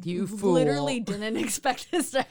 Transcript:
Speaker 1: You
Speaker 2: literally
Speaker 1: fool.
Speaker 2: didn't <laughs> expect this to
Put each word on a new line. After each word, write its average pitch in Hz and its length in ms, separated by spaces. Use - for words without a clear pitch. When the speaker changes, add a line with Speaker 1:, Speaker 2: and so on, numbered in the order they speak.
Speaker 1:
You 180 220
Speaker 2:
literally 254 760
Speaker 1:
fool. 202 160
Speaker 2:
didn't 220 180
<laughs> - 60
expect - 480
this 339 200
to - 200